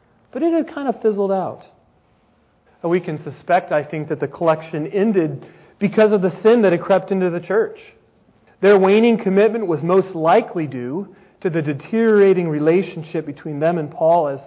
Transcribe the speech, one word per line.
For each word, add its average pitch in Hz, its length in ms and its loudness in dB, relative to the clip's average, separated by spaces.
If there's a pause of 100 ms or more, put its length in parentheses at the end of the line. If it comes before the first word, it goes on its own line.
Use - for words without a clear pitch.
(320)
but 262 100 -6
it 330 100 0
had 330 220 -2
kind 285 140 -6
of 233 120 -6
fizzled 202 320 0
out. 180 320 -6 (1160)
And 170 80 -4
we 180 100 2
can 156 220 -8
suspect, 175 500 -4
I 151 120 0
think, 151 240 -8
that 147 120 -6
the 139 80 -4
collection 160 580 -4
ended 185 600 -2 (320)
because 202 340 2
of 202 100 0
the 185 80 0 (120)
sin 226 200 4
that 190 100 4
had 175 80 0
crept 185 320 0
into 185 160 0
the 170 120 -6
church. 196 380 -4 (840)
Their 202 160 6
waning 208 400 4
commitment 208 480 0
was 156 160 -4
most 185 320 0
likely 170 520 0
due 131 480 -10 (280)
to 185 80 -2
the 165 100 -2
deteriorating 190 880 2
relationship 160 800 -2
between 147 340 -10
them 170 180 0
and 151 120 -6
Paul 165 380 2
as 139 180 -8